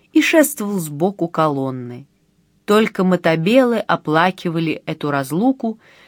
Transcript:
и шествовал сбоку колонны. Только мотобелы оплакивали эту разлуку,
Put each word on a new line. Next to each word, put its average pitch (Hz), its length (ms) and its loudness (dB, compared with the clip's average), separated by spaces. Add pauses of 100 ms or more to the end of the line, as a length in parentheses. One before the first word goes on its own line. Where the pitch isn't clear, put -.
(120)
и 311 100 2
шествовал 214 560 0
сбоку 165 500 -4
колонны. 135 760 -4 (580)
Только 208 400 2
мотобелы 185 760 2
оплакивали 165 1080 0
эту 156 240 -6
разлуку, 208 680 -2 (300)